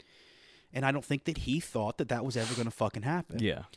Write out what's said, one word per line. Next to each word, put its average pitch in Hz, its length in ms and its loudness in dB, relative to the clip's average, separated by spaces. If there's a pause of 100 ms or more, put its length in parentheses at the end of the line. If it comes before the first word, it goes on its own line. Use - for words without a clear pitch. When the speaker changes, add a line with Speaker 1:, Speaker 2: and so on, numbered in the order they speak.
(720)
Speaker 1:
and 135 120 -2
I 135 80 4
don't 139 120 -2
think 143 200 0
that 165 140 -2
he 143 220 2
thought 110 380 0
that 139 100 0
that 120 160 0
was 123 120 -2
ever 117 180 0
gonna 117 160 0
fucking - 320 0
happen. 156 360 0
Speaker 2:
Yeah. 95 260 2 (120)